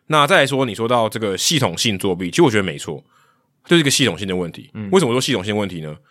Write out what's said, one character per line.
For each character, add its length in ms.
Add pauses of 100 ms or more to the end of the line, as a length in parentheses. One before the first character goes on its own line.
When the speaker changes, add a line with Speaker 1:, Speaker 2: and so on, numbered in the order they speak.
Speaker 1:
那 180
再 120
来 100
说， 180
你 80
说 140
到 200
这 120
个 180
系 220
统 180
性 220
作 160
弊， 160
其 60
实 40
我 80
觉 80
得 60
没 140
错， 260 (600)
就 100
是 60
一 20
个 80
系 140
统 120
性 80
的 100
问 160
题。 220
Speaker 2:
嗯。 180
Speaker 1:
为 80
什 60
么 60
说 80
系 140
统 100
性 120
问 120
题 140
呢？ 140 (160)